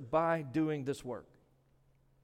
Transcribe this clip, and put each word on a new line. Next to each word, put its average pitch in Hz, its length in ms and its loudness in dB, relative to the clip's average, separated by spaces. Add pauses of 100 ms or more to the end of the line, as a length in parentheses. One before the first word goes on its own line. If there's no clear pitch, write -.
(120)
by 165 300 4
doing 151 420 0
this 135 220 -4
work. 117 220 -8 (960)